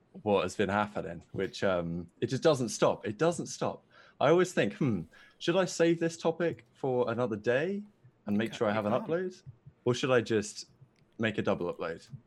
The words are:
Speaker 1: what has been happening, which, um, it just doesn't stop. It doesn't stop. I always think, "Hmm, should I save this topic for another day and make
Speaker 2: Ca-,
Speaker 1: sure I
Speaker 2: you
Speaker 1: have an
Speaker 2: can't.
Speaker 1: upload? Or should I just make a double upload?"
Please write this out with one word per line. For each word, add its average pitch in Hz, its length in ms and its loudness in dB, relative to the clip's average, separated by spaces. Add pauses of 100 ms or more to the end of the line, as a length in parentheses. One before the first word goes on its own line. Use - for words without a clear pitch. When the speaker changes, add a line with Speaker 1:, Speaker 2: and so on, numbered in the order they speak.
(240)
Speaker 1:
what 98 200 4
has 90 120 -4
been 98 140 0
happening, 85 520 -2 (100)
which, - 320 -6
um, 87 440 -2 (140)
it 123 60 -2
just 127 140 -2
doesn't 131 280 4
stop. - 380 0
It 107 120 -6
doesn't 160 280 0
stop. - 380 -6 (360)
I 127 80 4
always 175 220 4
think, 120 220 0
"Hmm, 107 280 0 (360)
should 170 180 0
I 185 80 4
save 170 380 2
this 165 160 -2
topic 165 560 -2
for 123 360 0
another 113 280 -2
day 156 440 0 (460)
and 104 100 0
make 113 140 0
Speaker 2:
Ca-, - 60 -12
Speaker 1:
sure 113 100 2
I 104 40 2
Speaker 2:
you 104 40 2
Speaker 1:
have 107 100 0
an 104 60 0
Speaker 2:
can't. 190 160 0
Speaker 1:
upload? 185 340 -4 (440)
Or 123 80 4
should 131 180 0
I 127 80 6
just 107 460 -2 (540)
make 110 180 0
a 113 40 0
double 87 320 0
upload?" 85 320 -6 (220)